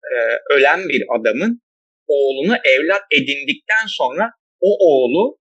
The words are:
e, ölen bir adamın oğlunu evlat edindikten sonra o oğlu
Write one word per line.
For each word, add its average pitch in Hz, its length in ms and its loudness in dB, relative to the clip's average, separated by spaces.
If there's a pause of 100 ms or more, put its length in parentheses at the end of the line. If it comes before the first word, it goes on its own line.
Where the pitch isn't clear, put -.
(140)
e, - 20 -4 (400)
ölen 156 340 2
bir 131 140 -2 (120)
adamın 127 460 -2 (460)
oğlunu 139 560 0
evlat 151 480 0
edindikten 143 760 -4
sonra 165 440 -4 (280)
o 196 120 2 (200)
oğlu 139 480 0 (160)